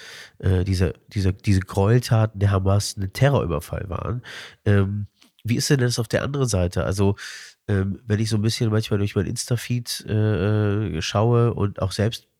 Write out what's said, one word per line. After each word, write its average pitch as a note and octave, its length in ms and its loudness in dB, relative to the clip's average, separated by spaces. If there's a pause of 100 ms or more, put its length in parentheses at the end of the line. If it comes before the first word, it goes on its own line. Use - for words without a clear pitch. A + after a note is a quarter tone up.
(400)
äh, F#2 260 2
dieser, F#2 280 2 (140)
dieser, G2 240 0
diese F#2+ 300 2
Gräueltaten A2 800 2
der G2+ 120 4
Hamas G2 460 2
ein F#2+ 160 -6
Terrorüberfall E2 760 0
waren. - 320 -6 (440)
Ähm, G2+ 420 2 (400)
wie A2+ 100 0
ist C3+ 120 0
denn C#3+ 100 4
das B2 200 0
auf A#2 80 -2
der - 160 0
anderen C#3 240 -2
Seite? F2+ 360 0
Also, G2 320 2 (520)
ähm, G2 380 0
wenn G#2+ 140 0
ich A2+ 100 -2
so A2+ 60 -2
ein G#2 60 0
bisschen A2+ 300 0
manchmal G#2+ 280 0
durch G2+ 160 -2
mein G2 120 0
Insta-Feed, - 800 -6
äh, G#2+ 880 0
äh, D#2+ 40 -4
schaue A#2 520 2
und - 280 -4
auch F#2 100 -2
selbst - 360 -2 (120)